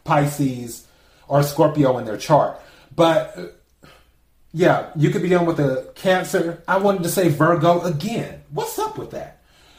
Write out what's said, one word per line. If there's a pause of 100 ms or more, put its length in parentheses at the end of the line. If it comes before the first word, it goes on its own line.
Pisces (420)
or
Scorpio
in
their
chart. (360)
But,
uh, (680)
yeah,
you
could
be
dealing
with
a
Cancer.
I
wanted
to
say
Virgo
again.
What's
up
with
that? (380)